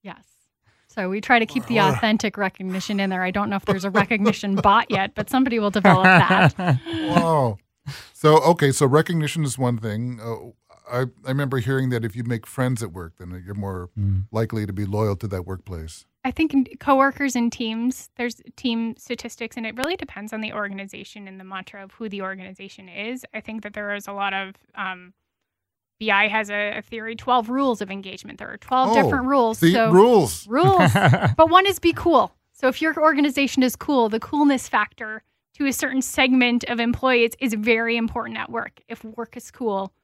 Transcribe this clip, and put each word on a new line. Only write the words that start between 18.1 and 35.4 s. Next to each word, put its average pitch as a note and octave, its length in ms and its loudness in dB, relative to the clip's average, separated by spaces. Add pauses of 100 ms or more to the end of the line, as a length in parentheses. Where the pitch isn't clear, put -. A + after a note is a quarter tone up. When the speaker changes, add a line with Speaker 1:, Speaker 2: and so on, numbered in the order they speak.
Speaker 1:
there's A#3+ 260 -8 (140)
team A3+ 420 -4
statistics, - 580 -12
and A#3 80 -10
it A3 120 -10
really D#4 200 -2
depends G#3+ 380 -14
on A3 80 -8
the G#3+ 100 -10
organization G3 760 -12
and F#3+ 120 -20
the F#3+ 40 -20
mantra F#3+ 380 -16
of F#3+ 100 -20
who A3 180 -12
the G3 100 -8
organization F#3+ 720 -12
is. A3 420 -10
I A3 80 -10
think A3 220 -12
that G#3 100 -14
there G#3 220 -8
is G3+ 120 -10
a G3+ 60 -12
lot G3 220 -4
of, G3 200 -8 (200)
um, F#3 400 -10 (840)
B G#3+ 120 -4
I G3+ 180 4
has G#3 220 -2
a, G#3 280 -4
a G#3 40 -12
theory, A3+ 340 -12
twelve A#3+ 320 0
rules B3+ 320 0
of F#3+ 100 -8
engagement. F#3+ 480 -14
There - 120 -14
are - 80 -14
twelve C4 320 0
Speaker 2:
Oh, A#3 120 6
Speaker 1:
different B3+ 240 2
rules. B3 320 2
Speaker 2:
see, E3+ 140 6
Speaker 1:
So G#3 180 4
Speaker 2:
rules. F#3+ 560 6
Speaker 1:
Rules. D#4 460 4
Speaker 3:
<laughs> F3+ 440 4
Speaker 1:
But D#4+ 140 8
one F#4 160 6
is G4 120 0
be E4+ 160 2
cool. B3+ 400 2 (180)
So - 160 -2
if C4 140 -2
your D#4+ 180 -2
organization C#4+ 600 2
is B3+ 140 2
cool, B3 340 0
the A3+ 100 -2
coolness C#4+ 480 0
factor G#3+ 540 -4 (320)